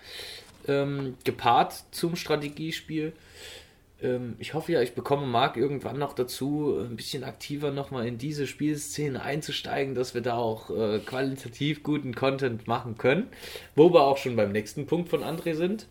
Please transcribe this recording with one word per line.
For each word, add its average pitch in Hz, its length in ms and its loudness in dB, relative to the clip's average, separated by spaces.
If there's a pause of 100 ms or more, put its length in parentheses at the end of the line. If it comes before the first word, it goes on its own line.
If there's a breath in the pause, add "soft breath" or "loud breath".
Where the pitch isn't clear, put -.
(680 loud breath)
ähm, 139 560 0
gepaart 120 680 4
zum 170 240 -2
Strategiespiel. 156 1000 -4 (880 loud breath)
Ähm, 123 380 -2
ich - 140 -10
hoffe 160 200 -2
ja, 143 80 6
ich 123 120 0
bekomme 143 320 0
Marc 127 320 2
irgendwann 127 400 0
noch 143 160 -2
dazu, 139 640 -2
ein 120 180 -6
bisschen 127 260 -8
aktiver 143 480 -6
nochmal 139 340 -4
in 120 140 -4
diese 147 260 -4
Spielszene 147 760 -4
einzusteigen, 139 720 -4
dass 123 180 -2
wir 120 80 -2
da 120 140 0
auch, 113 340 -2
äh, 104 300 0
qualitativ 135 840 -4
guten 143 320 -2
Content 135 540 0
machen 117 300 -2
können. 156 300 4 (480 loud breath)
Wo 170 160 12
wir 165 120 10
auch 139 140 6
schon 123 180 -2
beim 104 160 4
nächsten 107 340 -2
Punkt 175 240 0
von 160 140 0
André 165 320 -2
sind. 180 360 -2